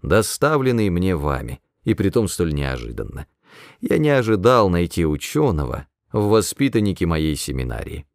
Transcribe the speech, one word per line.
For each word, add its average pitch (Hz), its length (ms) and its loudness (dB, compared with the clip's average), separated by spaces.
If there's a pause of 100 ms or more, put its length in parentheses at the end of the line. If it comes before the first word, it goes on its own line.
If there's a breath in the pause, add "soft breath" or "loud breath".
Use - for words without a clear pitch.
доставленный 123 880 0
мне 90 260 0
вами, 67 460 -4 (220)
и 113 100 0
притом 98 340 0
столь 82 260 -2
неожиданно. 64 760 -6 (540 loud breath)
Я - 180 0
не 151 100 2
ожидал 113 600 4
найти 87 360 0
учёного 76 800 -2 (240)
в 104 180 0
воспитаннике 107 760 0
моей 78 300 0
семинарии. 65 800 -8